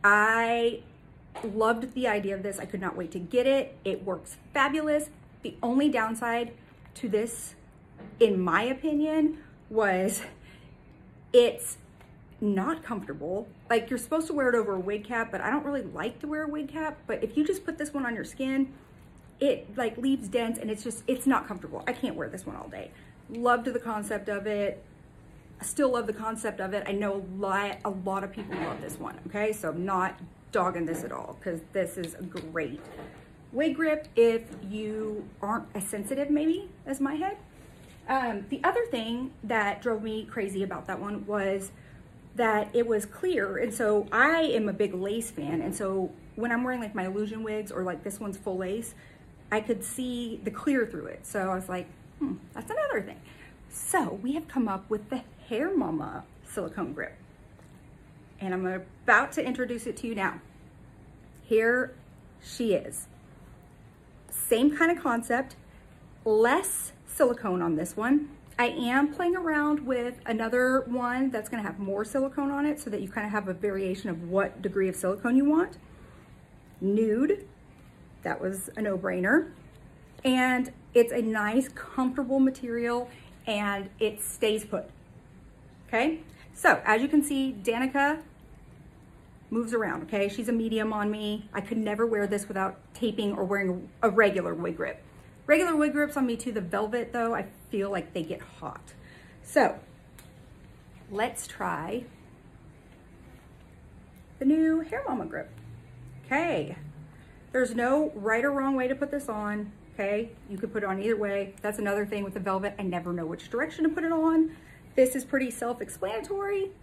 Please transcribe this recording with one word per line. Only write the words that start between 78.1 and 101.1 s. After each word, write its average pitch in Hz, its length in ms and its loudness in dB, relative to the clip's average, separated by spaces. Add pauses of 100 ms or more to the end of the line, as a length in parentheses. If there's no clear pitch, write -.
that - 180 -4
was 190 360 -4
a 220 60 -2
no-brainer. 190 680 2 (720)
And 254 480 2 (220)
it's 233 180 8
a 240 100 0
nice, 220 460 2
comfortable 262 720 0
material 240 720 0 (360)
and 202 420 -2 (120)
it 214 200 0
stays 214 440 0
put, - 240 -4 (1000)
okay? 294 320 2 (320)
So, - 320 6
as 220 180 4
you 277 60 0
can 294 140 8
see, 269 400 0
Danica 277 600 2 (1300)
moves 226 220 0
around, 196 320 0
okay? 202 240 0
She's 214 200 -4
a 247 40 2
medium 220 400 2
on 208 180 0
me. 214 420 -4
I 202 80 -4
could 220 180 -2
never 214 280 2
wear 208 200 2
this 202 220 -2
without 190 300 -2 (160)
taping 208 400 0
or 196 100 0
wearing 185 440 0 (140)
a 214 80 6
regular 190 440 4
wig 165 220 -4
grip. - 260 -6 (440)
Regular 320 300 6
wig 294 160 4
grips 294 240 0
on 262 100 2
me 233 100 0
too. 240 140 -6
The 208 100 -4
velvet, 214 520 -2
though, 233 220 0
I 190 120 -2 (240)
feel 202 200 -2
like 185 240 -4
they 170 100 -2
get - 160 -6
hot. - 540 -14 (480)
So, - 360 4 (1300)